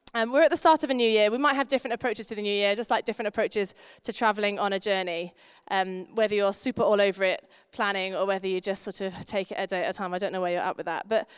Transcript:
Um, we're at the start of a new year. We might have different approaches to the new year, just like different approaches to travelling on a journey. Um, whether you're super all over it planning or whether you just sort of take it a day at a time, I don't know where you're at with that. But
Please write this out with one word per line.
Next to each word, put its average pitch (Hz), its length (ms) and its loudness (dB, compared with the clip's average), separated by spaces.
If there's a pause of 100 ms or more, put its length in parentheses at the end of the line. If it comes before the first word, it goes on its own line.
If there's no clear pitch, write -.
(160)
Um, 233 160 0
we're 285 120 6
at 311 80 6
the 339 60 2
start 320 260 6
of 269 80 0
a - 20 0
new 240 160 4
year. 214 220 6
We 247 80 0
might 285 160 2
have 277 120 0
different 254 280 -2
approaches 233 320 -4
to 226 80 -8
the 208 80 -6
new 202 100 0
year, 202 220 2
just 226 160 -4
like - 120 2
different 214 260 -4
approaches 208 440 -2 (300)
to 226 100 -6
travelling 208 460 0
on 202 140 0
a 196 60 -2
journey. 180 540 -2 (380)
Um, 185 420 -2
whether 214 220 2
you're 196 180 2
super 240 300 -2
all 202 180 4
over 196 220 2
it - 260 -2 (220)
planning 196 420 -2
or 185 140 -2
whether 190 200 -2
you 185 140 -2
just 190 220 -4
sort - 180 -8
of 185 240 -8
take 196 260 -4
it - 60 -8
a 196 80 -4
day 180 180 -4
at - 60 -2
a 185 80 -4
time, 185 160 -6
I 185 60 -4
don't 190 120 -2
know 190 80 -4
where 180 120 0
you're 175 100 0
at - 160 -4
with 165 80 -10
that. 165 220 -6
But 220 200 -2 (100)